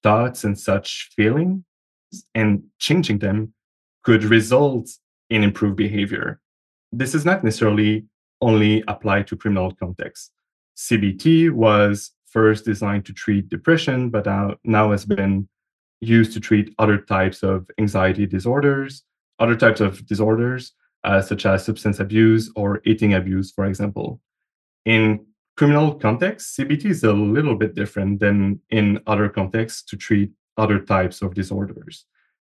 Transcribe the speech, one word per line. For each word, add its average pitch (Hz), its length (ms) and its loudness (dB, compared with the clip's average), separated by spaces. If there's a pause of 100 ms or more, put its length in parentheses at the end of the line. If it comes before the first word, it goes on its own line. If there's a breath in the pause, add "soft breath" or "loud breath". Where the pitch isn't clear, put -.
thoughts 117 420 0
and 101 140 -2
such - 580 -6
feelings 160 460 0 (720)
and 107 300 0 (160)
changing 147 400 0
them 107 340 -4 (500)
could 107 200 4
result 117 680 2 (400)
in 110 140 0
improved 101 320 0
behavior. 101 640 -4 (500)
This 127 220 -4
is 151 100 0
not 185 200 0
necessarily 107 600 2 (360)
only 107 460 4
applied 101 400 -2
to - 100 -8
criminal 92 360 -2
contexts. - 580 -12 (420)
C - 240 -2
B 101 160 0
T 165 360 4
was 104 600 2 (160)
first 110 400 2
designed 101 400 -4
to - 80 -16
treat 101 340 -2
depression, 131 600 -2
but, 107 160 -4
uh, 101 380 -2
now 107 260 2
has 101 160 -2
been 98 420 -2 (540)
used 113 320 2
to 107 60 -8
treat 104 400 0
other 107 180 4
types 95 460 -2
of 95 340 -2
anxiety 101 480 0
disorders, 135 800 -2 (360)
other 113 160 2
types 113 260 2
of 98 240 -2
disorders, 113 680 -2 (300)
uh, 98 180 2
such - 240 -4
as 95 200 2
substance 107 340 -4
abuse 110 560 2
or 101 300 -4
eating 107 280 2
abuse, 95 380 -2
for 98 140 -4
example. 101 560 -6 (640)
In 110 400 2 (320)
criminal 147 380 4
contexts, 120 600 -2
C 135 80 -4
B 147 140 -2
T 202 120 -4
is 170 140 -2
a 104 100 4
little 107 420 0
bit 107 200 -2
different 98 440 -4
than 101 400 0 (100)
in 104 380 0
other 104 220 0
contexts 107 540 -4
to - 140 -14
treat 101 340 0 (260)
other 104 220 2
types 95 420 -2
of 95 120 -6
disorders. 98 720 -8 (360)